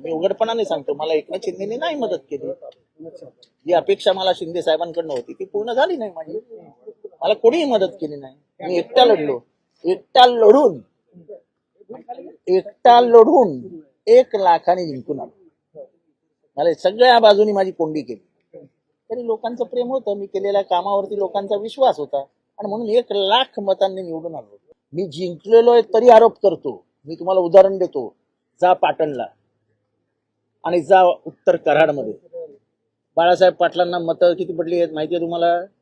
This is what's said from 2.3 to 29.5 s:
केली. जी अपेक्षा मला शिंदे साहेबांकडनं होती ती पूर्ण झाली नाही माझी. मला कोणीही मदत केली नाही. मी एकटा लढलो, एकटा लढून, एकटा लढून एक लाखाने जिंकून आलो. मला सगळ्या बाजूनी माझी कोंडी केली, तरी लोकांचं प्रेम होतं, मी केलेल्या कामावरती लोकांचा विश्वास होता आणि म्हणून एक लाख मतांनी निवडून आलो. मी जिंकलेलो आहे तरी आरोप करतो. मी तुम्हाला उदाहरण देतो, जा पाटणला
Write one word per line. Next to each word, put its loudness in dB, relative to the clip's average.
केली. -12
जी -2
अपेक्षा 0
मला -2
शिंदे -10
साहेबांकडनं -4
होती -10
ती -14
पूर्ण -8
झाली -2
नाही -10
माझी. -14
मला 0
कोणीही 0
मदत -2
केली -8
नाही. -20
मी -6
एकटा 2
लढलो, 0
एकटा 2
लढून, 4
एकटा 2
लढून 4
एक 4
लाखाने 0
जिंकून -10
आलो. -20
मला 0
सगळ्या 2
बाजूनी 4
माझी -2
कोंडी -6
केली, -16
तरी -8
लोकांचं -6
प्रेम -6
होतं, -6
मी -10
केलेल्या -4
कामावरती -4
लोकांचा -4
विश्वास -2
होता -8
आणि -10
म्हणून -8
एक 0
लाख -2
मतांनी -4
निवडून -12
आलो. -18
मी -6
जिंकलेलो 2
आहे 6
तरी 2
आरोप 8
करतो. -4
मी -16
तुम्हाला -2
उदाहरण 6
देतो, -6
जा 4
पाटणला -4